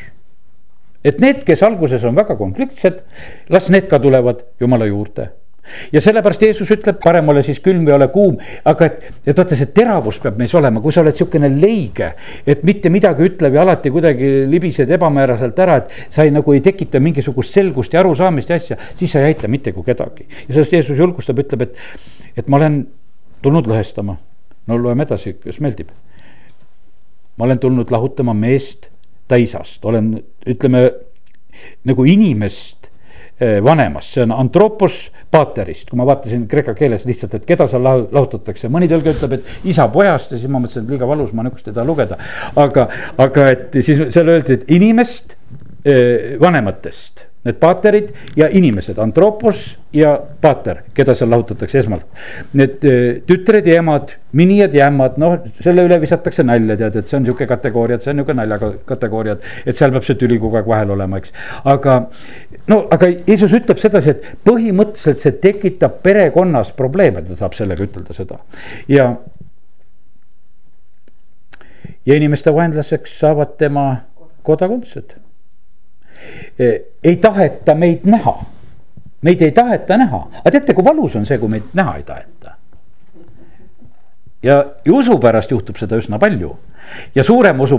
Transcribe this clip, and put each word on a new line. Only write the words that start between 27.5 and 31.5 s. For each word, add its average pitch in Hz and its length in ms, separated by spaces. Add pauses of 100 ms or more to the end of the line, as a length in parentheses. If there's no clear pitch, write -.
tulnud 127 320
lahutama 120 420
meest 120 560 (380)
ta 127 80
isast." - 500
Olen, 110 380 (240)
ütleme, 127 440 (920)